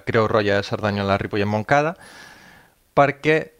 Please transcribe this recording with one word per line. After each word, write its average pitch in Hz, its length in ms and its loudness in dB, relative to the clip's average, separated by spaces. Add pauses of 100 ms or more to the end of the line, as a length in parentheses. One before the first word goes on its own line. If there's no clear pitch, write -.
Creu 110 240 0
Roja 101 300 0
de 101 60 -4
Cerdanyola, 101 540 -2
Ripollet, 104 300 -2
Montcada, 143 440 0 (1040)
perquè, 143 400 2 (240)